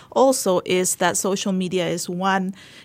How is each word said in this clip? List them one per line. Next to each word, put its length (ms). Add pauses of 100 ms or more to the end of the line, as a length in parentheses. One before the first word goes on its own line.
(100)
also 540
is 320
that 200
social 360
media 340
is 220
one, 460 (300)